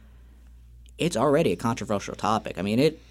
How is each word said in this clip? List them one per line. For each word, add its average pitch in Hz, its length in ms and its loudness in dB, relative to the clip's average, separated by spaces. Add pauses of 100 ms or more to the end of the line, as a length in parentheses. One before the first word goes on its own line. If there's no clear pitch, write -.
(1000)
it's - 180 0
already 139 340 4
a 87 40 0
controversial 104 600 -4
topic. - 440 -2
I - 20 -4
mean, 104 160 0
it 151 220 2 (120)